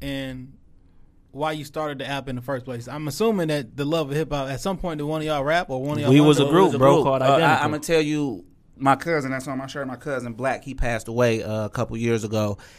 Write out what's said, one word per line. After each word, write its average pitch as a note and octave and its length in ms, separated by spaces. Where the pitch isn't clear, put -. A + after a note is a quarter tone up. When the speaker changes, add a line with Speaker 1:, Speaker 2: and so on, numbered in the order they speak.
Speaker 1:
and C3+ 520
why D3+ 220
you D3+ 100
started D3 360
the C3 80
app C3+ 200
in C3 80
the B2 60
first B2 240
place. A#2+ 220
I'm D3 200
assuming G3 400
that D3 280
the C#3+ 100
love D3+ 260
of C#3+ 60
hip D3 140
hop, C3+ 180
at C3+ 120
some F#3+ 160
point, E3 220
did D3 60
one D#3 160
of D3+ 60
y'all D3 160
rap E3 260
or C3 120
one D3 160
of - 40
y'all C3 80
Speaker 2:
We C#3 100
Speaker 1:
wanted D3+ 80
Speaker 2:
was D3 120
a C#3 60
Speaker 1:
to? C#3+ 40
Speaker 2:
group, F3 140
Speaker 3:
It - 40
was B2+ 80
a A2+ 40
Speaker 2:
bro, C3+ 160
Speaker 3:
group. D3+ 100
Speaker 2:
called C3+ 160
Speaker 3:
Uh, B2+ 40
I, C#3 100
Speaker 2:
Identical. D#3 300
Speaker 3:
I'ma D3+ 120
tell D#3+ 240
you, D3 440
my C3+ 200
cousin, C#3+ 360
that's C3 160
on C3+ 100
my C3+ 100
shirt, C#3 200
my B2+ 80
cousin B2 380
Black, A#2+ 300
he C3+ 100
passed A#2+ 340
away, A#2 360
uh, G#2+ 220
a G#2 40
couple A2+ 280
years A#2 260
ago, G#2+ 340